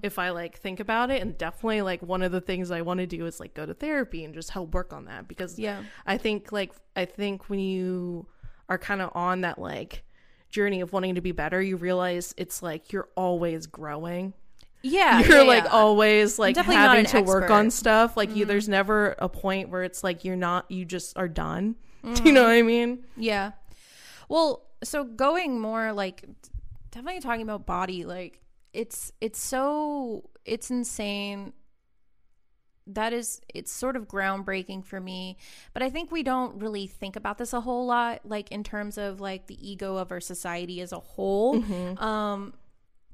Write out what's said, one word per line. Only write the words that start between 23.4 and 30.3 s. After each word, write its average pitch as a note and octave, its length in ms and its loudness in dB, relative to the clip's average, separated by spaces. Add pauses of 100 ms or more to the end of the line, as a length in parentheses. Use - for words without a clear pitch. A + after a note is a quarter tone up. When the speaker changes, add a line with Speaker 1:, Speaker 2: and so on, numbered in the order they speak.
Speaker 2:
Well, D#4 360 0 (200)
so D4 180 -4
going C4 580 0
more, A3 320 -4
like, F#3+ 320 -6 (680)
definitely D#4 280 -10
talking A#3+ 220 -6
about G#3+ 240 -8
body, F3+ 380 -6
like, F3+ 360 -12 (320)
it's, - 480 -10
it's A3 200 -6
so, C#4 920 -4 (140)